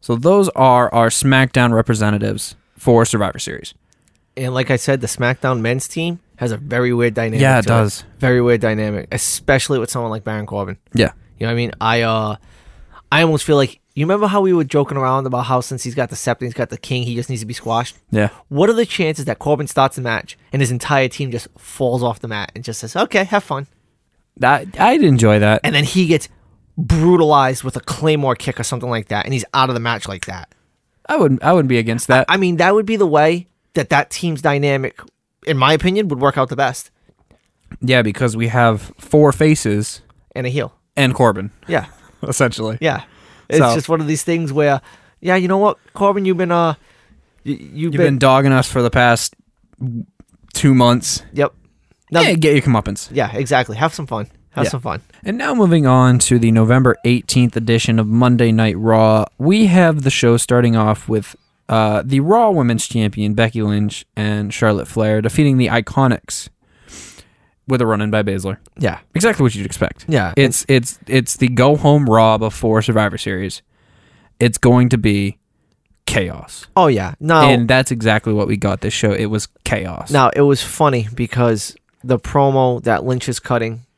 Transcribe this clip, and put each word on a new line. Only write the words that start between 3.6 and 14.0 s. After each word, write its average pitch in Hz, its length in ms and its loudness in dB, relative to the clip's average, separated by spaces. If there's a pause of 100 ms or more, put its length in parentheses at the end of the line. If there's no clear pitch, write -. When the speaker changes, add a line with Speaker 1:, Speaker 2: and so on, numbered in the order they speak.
Speaker 2:
And 127 180 -6
like 127 160 -2
I 131 60 2
said, 135 240 -2
the 120 60 -6
SmackDown 123 540 -2
men's 120 280 -2
team 170 320 -6 (160)
has 123 160 -4
a 110 40 -6
very 123 380 -2
weird 120 200 0
dynamic 113 260 -2
Speaker 1:
Yeah, 131 180 4
it 117 40 2
Speaker 2:
to 95 60 -4
Speaker 1:
does. 110 360 0 (140)
Speaker 2:
Very 127 220 2
weird 120 200 2
dynamic, 107 520 -4
especially 135 640 -2
with 110 120 -6
someone 117 200 -6
like 107 140 -10
Baron 107 220 -6
Corbin. 98 320 -8 (160)
Speaker 1:
Yeah. 113 180 0 (280)
Speaker 2:
You 110 60 -6
know 117 60 -4
what - 0 -
I 117 40 -4
mean? 117 240 -4
I, 113 220 0
uh, 110 340 -2 (760)
I 151 120 4
almost 160 220 0
feel 151 120 2
like, 135 240 0 (140)
you 143 120 -2